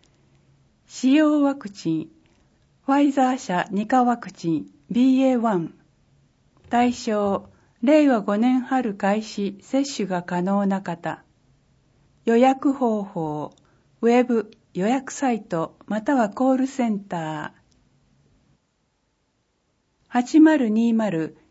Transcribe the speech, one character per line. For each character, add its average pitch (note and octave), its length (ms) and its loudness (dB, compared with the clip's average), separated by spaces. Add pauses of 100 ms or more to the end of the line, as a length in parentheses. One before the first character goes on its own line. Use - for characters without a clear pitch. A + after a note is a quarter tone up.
(880)
使 C4 260 0
用 D4+ 300 4
ワ C#4 100 2
ク C#4 160 -14
チ E3 260 -6
ン、 D#3 140 -8 (800)
フ C#4 40 0
ァ C#4+ 120 2
イ C#4+ 80 2
ザ B3+ 180 2
ー B3+ 80 -2
社 F3+ 320 -4
二 G#3 160 -4
価 B3+ 180 2
ワ A#3+ 140 0
ク F#3 140 -16
チ - 180 -8
ン、 D#3 220 -4 (200)
ビ B3+ 260 2
ー C4 140 2
エ B3+ 60 0
ー A3+ 40 -2
ワ A3 140 0
ン。 E3 180 -4 (960)
対 A#3+ 220 2
象、 G#3 580 -2 (320)
令 D4 260 6
和 A#3 140 2
五 G3+ 160 -2
年 B3+ 240 2
春 A#3+ 320 -2
開 G3+ 300 -2
始 G3+ 380 -6
接 C4+ 220 -2
種 A3+ 220 -6
が F#3 160 -4
可 F3+ 220 -4
能 G3 240 0
な G3 140 -2
方。 E3+ 420 -10 (1040)
予 A#3 120 4
約 C4+ 340 2
方 A3+ 320 -2
法、 D3+ 520 -8 (460)
ウ A3+ 80 2
ェ B3 140 4
ブ、 A3+ 280 -2 (220)
予 F3+ 120 -4
約 C4+ 260 -2
サ C4 200 -4
イ G#3 100 -4
ト、 E3 360 -6 (100)
ま G#3+ 140 -6
た C#4+ 140 -2
は A3+ 140 2
コ C4 220 0
ー C4 60 2
ル C4 100 -2
セ A#3+ 220 -4
ン G3+ 100 -2
タ - 180 -10
ー。 D#3 340 -8 (2500)
八 B3 320 2
〇 D#4 300 6
二 A3+ 240 0
〇、 F3+ 440 -2 (140)